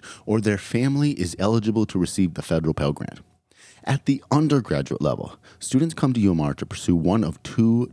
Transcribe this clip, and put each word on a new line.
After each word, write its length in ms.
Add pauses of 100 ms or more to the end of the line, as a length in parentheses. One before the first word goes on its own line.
(280)
or 140
their 180
family 520
is 280
eligible 480
to 100
receive 380
the 80
federal 320
Pell 180
Grant. 260 (680)
At 200
the 240
undergraduate 720
level, 340 (220)
students 340
come 200
to 60
U 120
M 100
R 140
to 100
pursue 300
one 280
of 200
two 500